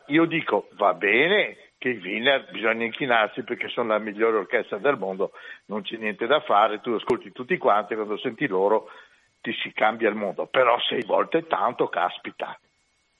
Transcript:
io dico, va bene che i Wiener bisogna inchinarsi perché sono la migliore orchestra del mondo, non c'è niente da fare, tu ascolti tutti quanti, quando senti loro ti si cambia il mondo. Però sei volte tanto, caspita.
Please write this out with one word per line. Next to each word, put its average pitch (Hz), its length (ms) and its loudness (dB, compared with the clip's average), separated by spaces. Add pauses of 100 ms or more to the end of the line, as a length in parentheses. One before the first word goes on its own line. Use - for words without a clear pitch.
io 160 180 4
dico, 143 480 -2
va 95 200 4
bene 117 640 2 (200)
che 127 120 -2
i 117 80 -2
Wiener 110 540 0
bisogna 113 340 0
inchinarsi 117 580 0
perché 113 260 -6
sono 120 200 -4
la 107 100 2
migliore 110 380 0
orchestra 101 400 -2
del 127 200 0
mondo, 95 340 -4 (340)
non 101 180 -8
c'è 113 140 -10
niente 110 280 -4
da 143 160 2
fare, 104 400 2
tu 127 100 -6
ascolti 104 400 -2
tutti 139 260 -6
quanti, 107 360 2
quando 104 240 -4
senti 127 300 -4
loro 98 420 2 (520)
ti 120 200 -6
si 98 100 -8
cambia 110 380 0
il 104 60 -2
mondo. 92 300 -6
Però 120 360 4
sei - 240 -2
volte 101 420 0
tanto, 117 400 0
caspita. - 680 -4 (640)